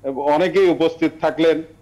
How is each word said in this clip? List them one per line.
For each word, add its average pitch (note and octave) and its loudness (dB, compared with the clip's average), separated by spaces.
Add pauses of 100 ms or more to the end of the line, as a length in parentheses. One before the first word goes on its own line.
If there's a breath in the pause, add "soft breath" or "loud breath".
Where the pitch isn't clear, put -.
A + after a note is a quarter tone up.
(160)
অনেকেই E3 2
উপস্থিত D#3+ -2 (100)
থাকলেন D#3+ 0 (180)